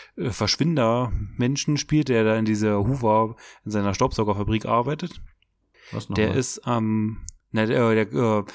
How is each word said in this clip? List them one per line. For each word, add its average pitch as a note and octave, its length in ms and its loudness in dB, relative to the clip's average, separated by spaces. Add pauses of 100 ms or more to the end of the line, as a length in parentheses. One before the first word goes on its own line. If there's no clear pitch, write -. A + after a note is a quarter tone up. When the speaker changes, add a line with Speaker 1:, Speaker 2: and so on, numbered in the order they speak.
(160)
Speaker 1:
äh, - 140 -4
Verschwinder-Menschen B2 1500 0
spielt, D3 320 0
der A#2 160 2
da A2 140 2
in A2 80 0
dieser G#2+ 420 2
Hoover, A2+ 480 2 (300)
in G#2+ 60 -10
seiner G2+ 220 0
Staubsaugerfabrik G#2 720 0
arbeitet, A#2+ 540 -2 (720)
Speaker 2:
Was A2 160 -10
noch G#2 80 -4
Speaker 1:
der G#2+ 140 2
Speaker 2:
mal? - 80 0
Speaker 1:
ist - 280 -4
am, A2 600 -2 (280)
na, A2 120 2
der, A#2 260 2
äh, A2 140 2
der, G#2+ 80 -12 (260)
äh, G2 40 -4 (120)